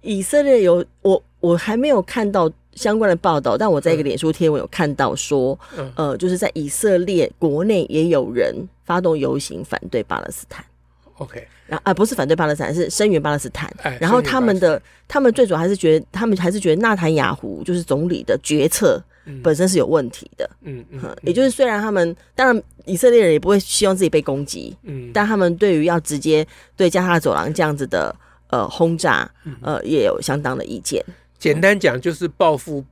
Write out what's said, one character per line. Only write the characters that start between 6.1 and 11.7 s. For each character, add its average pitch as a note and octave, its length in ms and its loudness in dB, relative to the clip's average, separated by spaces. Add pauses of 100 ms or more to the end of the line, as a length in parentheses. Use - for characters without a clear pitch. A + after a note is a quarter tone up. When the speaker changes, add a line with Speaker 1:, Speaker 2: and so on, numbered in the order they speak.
Speaker 1:
就 F3+ 100 -4
是 F3+ 120 0
在 E3+ 160 -2
以 D3+ 120 -6
色 F#3+ 300 0
列 F3 420 0
国 D#3 240 0
内 G3+ 280 2
也 D#3 160 0
有 C#3 260 0
人 G2 340 -2 (200)
发 F3 120 0
动 E3 200 0
游 C3+ 200 -2
行 F2 240 -10
反 - 160 -8 (120)
对 A2 120 -2
巴 - 180 -6
勒 G1+ 100 -12
斯 - 180 -16
坦。 - 160 -18 (540)
Speaker 2:
OK。 B2 280 -16 (200)
Speaker 1:
然-， D#3 180 -8